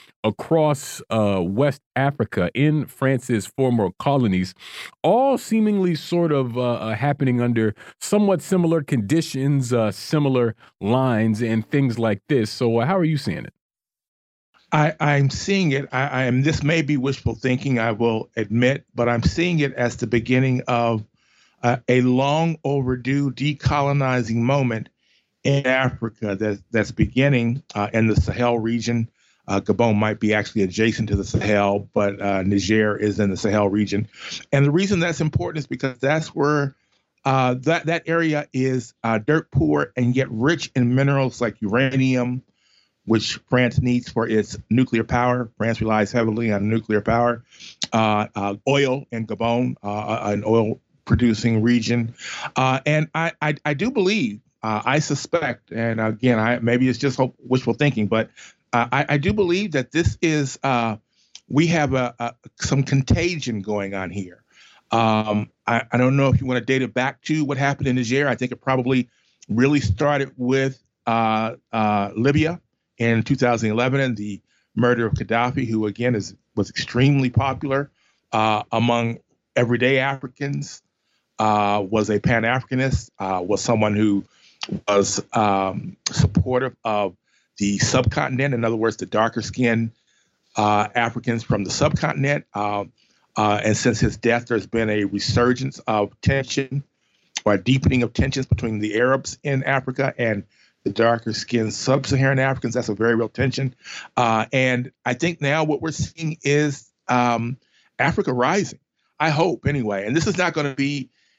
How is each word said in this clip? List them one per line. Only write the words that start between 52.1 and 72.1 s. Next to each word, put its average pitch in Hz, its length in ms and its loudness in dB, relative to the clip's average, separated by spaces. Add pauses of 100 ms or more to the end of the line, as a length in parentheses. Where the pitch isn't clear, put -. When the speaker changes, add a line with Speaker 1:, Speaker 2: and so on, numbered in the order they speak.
Speaker 2:
Uh, 131 280 2
and 151 300 0
I, 165 260 -2
I, 151 140 0 (100)
I 143 80 0
do 190 180 -2
believe, 175 500 0 (220)
uh, 107 220 -2
I 131 140 2
suspect, 147 720 -4
and 113 300 -2
again, 110 380 2
I, 117 200 2
maybe 120 300 2
it's 117 100 0
just 135 180 -2
hope, 127 220 0
wishful 123 340 0
thinking, 113 360 0
but, 110 200 0 (460)
uh, 117 180 2
I, 139 180 0
I 147 60 2
do 156 160 0
believe 190 400 0
that 131 200 -2
this 165 280 0
is, 151 420 0
uh, 117 340 0 (520)
we 156 200 2
have 151 260 0
a, 123 240 -2
a, 120 160 -6 (260)
some 139 220 0
contagion 139 800 0
going 101 320 -4
on 95 160 -6
here. 90 320 -10 (480)
Um, 110 580 2 (180)
I, 117 260 0
I - 40 2
don't 127 200 4
know 139 120 4
if 127 140 2
you 135 40 -6
wanna 127 140 0
date 131 220 0
it 110 100 -4
back 131 300 -4
to 156 220 0
what 139 120 -2
happened 139 320 -2
in 127 80 2
Niger. 131 320 0
I 123 60 0
think 123 180 -4
it - 80 -12
probably 131 480 0 (400)
really 135 320 2
started 139 560 0
with, 135 460 0 (240)
uh, 113 480 0 (180)
uh, 104 440 0